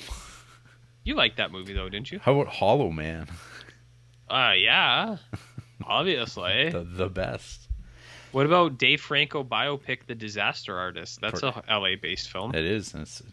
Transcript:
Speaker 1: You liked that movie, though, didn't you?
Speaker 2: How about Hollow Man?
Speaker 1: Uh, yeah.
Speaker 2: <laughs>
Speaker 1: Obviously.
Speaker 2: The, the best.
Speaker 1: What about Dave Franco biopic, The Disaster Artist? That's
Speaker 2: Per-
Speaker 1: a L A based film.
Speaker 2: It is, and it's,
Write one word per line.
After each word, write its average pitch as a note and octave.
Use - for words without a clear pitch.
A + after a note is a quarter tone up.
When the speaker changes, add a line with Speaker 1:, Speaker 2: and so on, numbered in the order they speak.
Speaker 1:
You C4+
liked C3
that F#2
movie, F#2
though, F#2+
didn't G2+
you? F3
Speaker 2:
How -
about -
Hollow A2
Man? D#2+
Speaker 1:
Uh, A#2+
yeah. D3+
Speaker 2:
<laughs> -
Speaker 1:
Obviously. A#2+
Speaker 2:
The, F#2+
the F2+
best. -
Speaker 1:
What C3+
about E3
Dave C3+
Franco D3
biopic, B2+
The A#2
Disaster G#2+
Artist? F2
That's G#2
Speaker 2:
Per- C#3+
Speaker 1:
a B2
L G#2
A F#2+
based F#2
film. G#2
Speaker 2:
It D#2+
is, G2
and D2+
it's, -